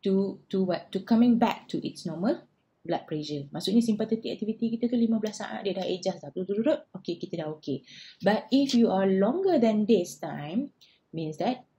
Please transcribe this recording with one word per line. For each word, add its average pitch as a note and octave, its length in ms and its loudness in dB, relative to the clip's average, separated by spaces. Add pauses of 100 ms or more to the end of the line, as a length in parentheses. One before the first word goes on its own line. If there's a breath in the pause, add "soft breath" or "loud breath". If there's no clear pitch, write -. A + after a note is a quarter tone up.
to, G3 480 0
to F#3+ 160 0
what? F3+ 320 -4
To F#3+ 80 -4
coming A#3 320 6
back - 320 0
to - 160 -6
its - 240 -8
normal F3+ 400 -4 (380)
blood E3 240 -4
pressure. D3+ 400 -8
Maksudnya, G3 320 2
sympathetic A3+ 560 -2
activity A3 400 -4
kita B3 80 -2
tu A#3 80 0
lima A3+ 240 2
belas G#3 240 -6
saat - 240 -8
dia F#3 80 -2
dah F#3+ 80 -4
adjust F3+ 400 -4
dah. C#3+ 80 -12
Duduk-duduk, G3+ 640 -2
okey, F3 240 -8
kita E3+ 240 -8
dah D3+ 160 -6
okey. C3+ 240 -6 (400 loud breath)
But G#3 320 2
if C4+ 240 4
you A3 160 4
are G3 160 4
longer C#4+ 480 4
than G#3+ 320 4
this F3+ 320 2
time, D#3 480 -4 (400 soft breath)
means D#3 320 -6
that B3 240 -4 (120)